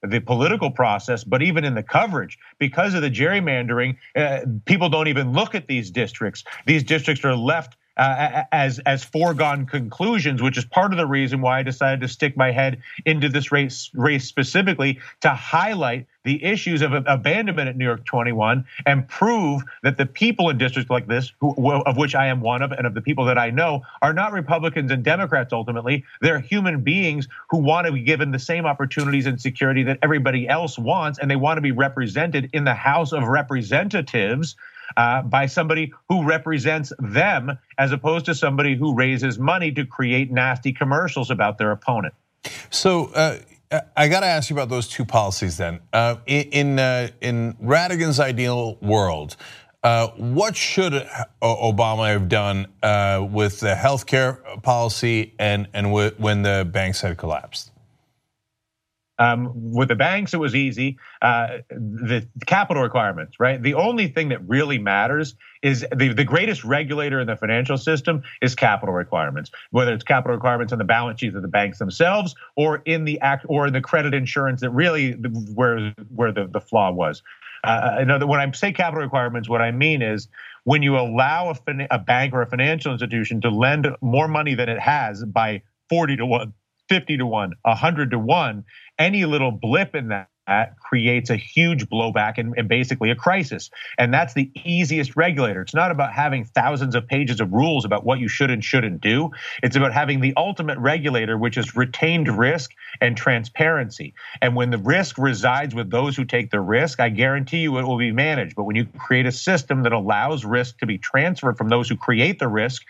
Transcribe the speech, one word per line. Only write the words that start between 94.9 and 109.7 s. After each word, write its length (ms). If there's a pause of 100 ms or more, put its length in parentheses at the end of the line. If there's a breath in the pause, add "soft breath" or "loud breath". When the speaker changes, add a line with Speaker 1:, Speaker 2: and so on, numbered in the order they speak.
Speaker 1:
regulator. 460
It's 140
not 160
about 220
having 320
thousands 500
of 100
pages 360
of 100
rules 340
about 200
what 140
you 80
should 220
and 140
shouldn't 380
do. 280 (320 loud breath)
It's 140
about 180
having 280
the 140
ultimate 440
regulator, 580
which 200
is 180
retained 640
risk 320 (300 loud breath)
and 140
transparency. 1000 (260 loud breath)
And 140
when 160
the 80
risk 400
resides 560
with 160
those 240
who 100
take 240
the 120
risk, 380
I 100
guarantee 500
you 180
it 60
will 140
be 160
managed. 420
But 80
when 140
you 100 (100)
create 300
a 60
system 500